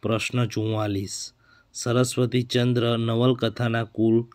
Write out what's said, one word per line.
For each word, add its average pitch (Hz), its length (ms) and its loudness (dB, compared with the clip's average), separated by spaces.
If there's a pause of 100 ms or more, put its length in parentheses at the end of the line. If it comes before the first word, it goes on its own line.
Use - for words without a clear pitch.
પ્રશ્ન 113 440 -2
ચુમ્માલીસ, 107 880 -4 (400)
સરસ્વતીચંદ્ર 123 1200 0
નવલકથાના 117 840 0
કુલ 113 400 2 (120)